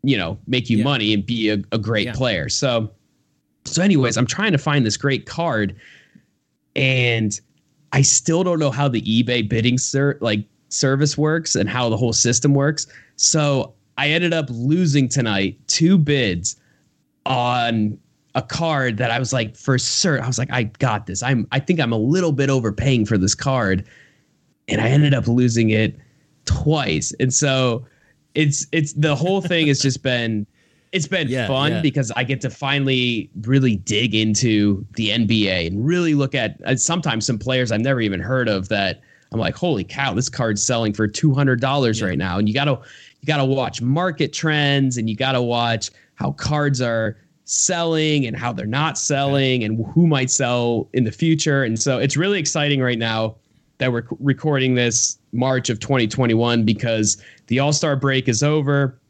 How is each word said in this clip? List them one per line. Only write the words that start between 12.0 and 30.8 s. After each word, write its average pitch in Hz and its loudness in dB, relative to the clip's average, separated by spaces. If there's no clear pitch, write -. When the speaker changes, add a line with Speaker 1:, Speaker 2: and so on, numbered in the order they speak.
Speaker 1:
system 120 2
works. 143 0
So 143 0
I 143 2
ended 170 2
up 160 0
losing 135 2
tonight 101 0
two 180 4
bids 131 0
on 117 0
a 127 -2
card 139 -2
that 120 0
I 117 0
was 127 -2
like, 117 -2
for 131 0
certain, 135 0
I 117 -4
was 123 -2
like, 117 -4
"I 123 0
got 110 -2
this. 92 -8
I'm, 123 0
I 135 0
think 170 0
I'm 117 0
a 117 0
little 156 2
bit 139 0
overpaying 120 0
for 110 0
this 90 2
card." 104 0
And - -2
I 110 0
ended 143 4
up 113 -2
losing 117 2
it 107 2
twice. 135 0
And 127 2
so 131 0
it's, 147 0
it's, 156 0
the 151 0
whole 180 0
thing 170 0
has 139 2
just 127 0
been, 117 -2